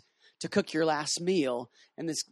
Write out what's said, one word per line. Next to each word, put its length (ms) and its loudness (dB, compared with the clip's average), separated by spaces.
to 80 -8
cook 240 0
your 140 2
last 340 0
meal. 500 0
And 100 -6
this 240 -4